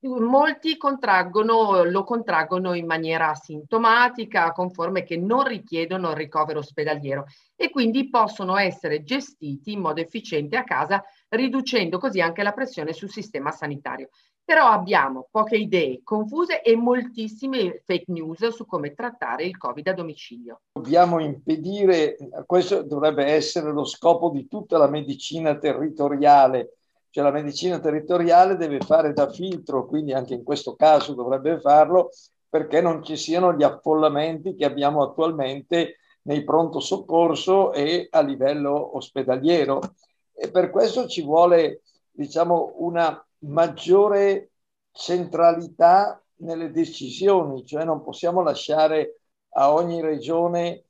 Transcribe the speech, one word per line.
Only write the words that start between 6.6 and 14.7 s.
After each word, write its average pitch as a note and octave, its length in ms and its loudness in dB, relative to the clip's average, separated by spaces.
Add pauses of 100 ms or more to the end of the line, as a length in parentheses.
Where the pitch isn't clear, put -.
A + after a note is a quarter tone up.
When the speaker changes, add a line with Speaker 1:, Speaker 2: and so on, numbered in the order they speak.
Speaker 1:
e E4+ 160 -4
quindi B3+ 360 -2
possono G#3+ 480 -2
essere F3 460 -2
gestiti D3+ 680 -10
in G3+ 80 -8
modo D#3+ 200 -4
efficiente E3 560 -6
a B3+ 80 -2
casa, E3 400 -2 (260)
riducendo A#3 680 -2
così F#3+ 240 -2
anche E3 220 -2
la G#3 80 0
pressione G#3 420 -8
sul F#3+ 160 -12
sistema D3+ 400 -8
sanitario. C#3 600 -10 (400)
Però D#4 160 6
abbiamo F3+ 640 2